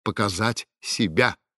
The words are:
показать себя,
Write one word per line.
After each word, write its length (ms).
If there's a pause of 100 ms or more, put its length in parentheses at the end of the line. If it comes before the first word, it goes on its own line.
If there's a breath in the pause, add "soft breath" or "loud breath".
показать 680 (120)
себя, 560 (220)